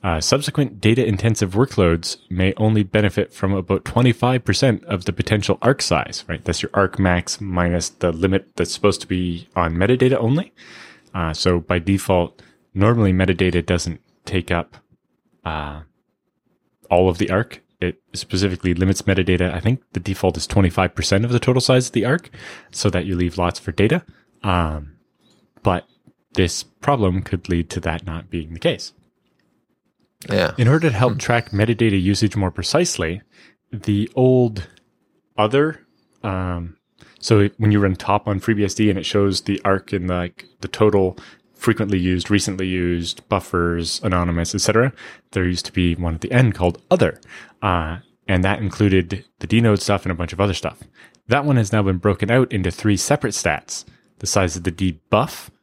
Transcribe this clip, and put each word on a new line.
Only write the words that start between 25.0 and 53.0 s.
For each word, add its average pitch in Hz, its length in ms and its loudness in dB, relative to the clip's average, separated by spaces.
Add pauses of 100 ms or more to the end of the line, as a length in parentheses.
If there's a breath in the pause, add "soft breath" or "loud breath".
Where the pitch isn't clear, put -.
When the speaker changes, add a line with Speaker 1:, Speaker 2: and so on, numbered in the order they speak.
Speaker 1:
but - 240 0 (480)
this - 300 0
problem 98 580 -2
could - 280 -8
lead 85 220 -2
to 90 100 -6
that 85 240 -6
not 85 240 -10
being 80 240 -10
the 80 60 -14
case. - 340 -4 (1400)
Speaker 2:
Yeah. 87 280 0
Speaker 1:
In 117 100 4
order 160 220 4
to 117 60 -2
help 120 180 2
Speaker 2:
Hmm. - 60 -6
Speaker 1:
track 117 320 -2
metadata 107 480 2
usage 98 360 0
more 95 160 0
precisely, 101 720 -2 (500 soft breath)
the 104 440 -2
old 127 520 2 (680)
other, 135 500 0 (360)
um, 90 520 -4 (440 soft breath)
so 110 200 4
it, 101 180 2
when 107 140 4
you 104 80 6
run 95 160 2
top - 320 -2
on 98 120 -2
Free 113 140 0
B 101 120 2
S 92 80 -6
D 107 160 2
and 98 100 0
it 80 60 -10
shows 101 360 0
the 98 220 -4
arc 98 300 0
in, 90 140 -4
like, 90 380 -6 (140)
the - 80 -10
total 98 500 2 (360 loud breath)
frequently 104 440 0
used, 90 320 -2
recently 95 380 -2
used, 87 600 -4
buffers, 85 760 -2
anonymous, 87 500 0
et 101 80 -4
cetera, 113 300 2 (400 loud breath)
there 92 140 0
used 90 200 -2
to - 80 -14
be 87 220 2
one 85 200 -4
at 80 60 -10
the - 100 -6
end 123 220 4
called 87 280 -2 (100)
other. 143 280 2 (420 loud breath)
Uh, 87 380 -2 (280)
and 92 160 2
that 98 160 0
included 95 640 0 (140)
the - 80 -8
dnode 110 320 2
stuff 101 240 -2
and - 80 -4
a 87 40 -4
bunch 82 180 -6
of 90 80 -2
other 101 120 2
stuff. - 300 -8 (440 soft breath)
That 143 180 0
one 143 100 2
has 110 160 2
now 110 100 2
been 95 160 2
broken 98 320 0
out 127 220 2
into 95 200 -2
three 104 260 0
separate 120 360 -2